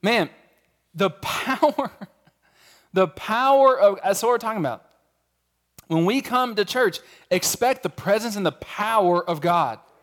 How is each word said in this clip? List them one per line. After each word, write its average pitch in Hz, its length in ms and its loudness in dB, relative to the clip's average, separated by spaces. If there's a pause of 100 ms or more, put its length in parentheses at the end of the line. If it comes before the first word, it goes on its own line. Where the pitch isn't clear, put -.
Man, 202 280 0 (640)
the 185 140 0
power, - 800 -2 (520)
<laughs> - 500 -20
the 185 140 4
power 262 720 2
of, 202 240 4
that's 190 200 0
what 226 60 2
we're 240 80 2
talking 220 240 -4
about. 120 240 -6 (1000)
When 165 180 0
we 247 160 0
come 247 340 -2
to 208 80 -6
church, 233 360 -2 (300)
expect 240 540 0
the 175 60 -4
presence 214 460 -2
and 202 100 -4
the 151 80 0
power 190 760 0
of 160 120 -4
God. 165 380 0 (240)